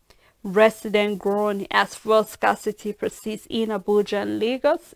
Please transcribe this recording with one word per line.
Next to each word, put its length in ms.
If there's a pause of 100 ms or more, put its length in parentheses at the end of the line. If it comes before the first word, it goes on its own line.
(460)
Resident 720
groan 520
as 240
fuel 280
scarcity 680
persists 560
in 220
Abuja 500
and 180
Lagos. 580